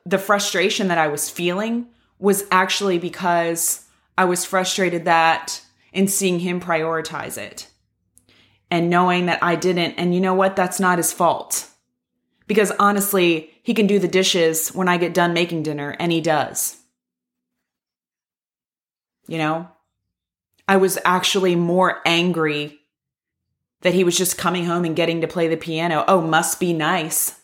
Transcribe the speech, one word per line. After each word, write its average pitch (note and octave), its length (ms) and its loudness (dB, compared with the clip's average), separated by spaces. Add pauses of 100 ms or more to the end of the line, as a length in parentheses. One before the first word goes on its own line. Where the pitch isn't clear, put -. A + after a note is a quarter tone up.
the F#3 120 0
frustration G3 680 0
that E3+ 100 0
I D#3 100 2
was D3 220 -4
feeling G#3+ 580 -4 (300)
was G3 340 0
actually F#3+ 460 2
because E3+ 880 -2 (320)
I F#3+ 80 4
was F3+ 200 0
frustrated F#3 600 -2
that E3 560 2 (320)
in F#3+ 140 2
seeing F3+ 320 0
him F3+ 200 -4
prioritize D#3+ 760 -4
it - 340 -14 (1000)
and E3+ 180 0
knowing F3+ 360 2
that E3+ 180 -2
I E3+ 120 2
didn't. F3 400 0
And F3 200 0
you F3+ 60 2
know F#3 120 2
what? F#3+ 220 2
That's F3+ 240 0
not F3+ 180 2
his E3 140 0
fault. - 580 -2 (760)
Because G3+ 240 2
honestly, G3 800 2 (100)
he A#3+ 120 -2
can A3 120 4
do G3+ 140 4
the F3 80 2
dishes E3+ 600 2
when F#3 180 -2
I F3+ 100 2
get E3+ 160 -2
done F3 200 2
making E3+ 300 -2
dinner, D3 360 -6
and E3+ 120 0
he E3 100 0
does. D#3 560 -2 (2500)
You E3 100 -8
know, D#3+ 320 -4 (1000)
I G3 100 4
was F#3 280 2
actually F#3 500 2
more F3 500 0
angry E3 760 0 (1000)
that F3+ 120 2
he F#3 100 4
was F3 140 2
just F3+ 200 -2
coming F3 280 -2
home F3 200 -2
and D#3+ 100 -4
getting E3 260 0
to E3 60 0
play E3 200 -2
the D#3+ 100 0
piano. D#3+ 500 -2
Oh, F#3+ 140 4
must D#3+ 380 0
be F3 140 0
nice. D#3+ 720 -2